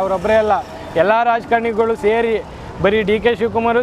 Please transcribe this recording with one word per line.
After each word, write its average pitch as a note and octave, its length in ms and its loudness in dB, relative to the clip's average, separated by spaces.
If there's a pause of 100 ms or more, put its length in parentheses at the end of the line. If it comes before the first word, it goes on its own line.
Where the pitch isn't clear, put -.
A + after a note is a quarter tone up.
ಅವರೊಬ್ಬರೇ F#3+ 420 0
ಅಲ್ಲ, G#3 140 2 (460)
ಎಲ್ಲ G3 100 4 (180)
ರಾಜಕಾರಣಿಗಳು A3+ 640 0 (100)
ಸೇರಿ A3+ 300 2 (500)
ಬರೀ G#3 240 2
ಡಿ G#3+ 160 2
ಕೆ A#3+ 160 4
ಶಿವಕುಮಾರ್, A3+ 420 0